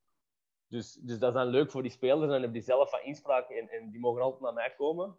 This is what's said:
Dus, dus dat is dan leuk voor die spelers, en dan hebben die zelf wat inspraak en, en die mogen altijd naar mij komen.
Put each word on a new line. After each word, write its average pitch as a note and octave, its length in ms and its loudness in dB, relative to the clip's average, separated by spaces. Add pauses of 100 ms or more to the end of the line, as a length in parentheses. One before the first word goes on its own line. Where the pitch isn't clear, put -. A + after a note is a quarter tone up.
(680)
Dus, A#2 260 -8
dus A#2+ 240 -8
dat B2 100 2
is A#2+ 120 2
dan B2+ 60 2
leuk C#3 240 4
voor C3 120 -4
die B2 80 -4
spelers, C3+ 320 2
en D3+ 60 2
dan C#3+ 40 2
hebben B2+ 200 0
die A2+ 100 -6
zelf C3 280 4
wat - 120 -4
inspraak C3 480 -2
en, A2+ 180 -6
en A2+ 220 -10
die A2+ 100 -12
mogen A#2+ 220 0
altijd C3 200 -2
naar A#2+ 100 -2
mij A#2 220 -4
komen. E3+ 440 -2